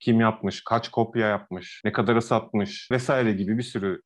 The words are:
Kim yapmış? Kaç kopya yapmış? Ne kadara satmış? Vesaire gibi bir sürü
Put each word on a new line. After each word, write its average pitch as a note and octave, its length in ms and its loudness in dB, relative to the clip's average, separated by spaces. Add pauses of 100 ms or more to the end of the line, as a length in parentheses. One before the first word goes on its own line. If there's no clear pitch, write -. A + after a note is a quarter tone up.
Kim A2+ 180 4
yapmış? A2 440 0
Kaç - 260 -2
kopya A2+ 380 0
yapmış? G2 580 -6
Ne G#2 60 -2
kadara A2+ 300 2
satmış? A2 720 -2
Vesaire B2+ 420 2
gibi G2 240 -2
bir B2 60 -4
sürü G2 420 -4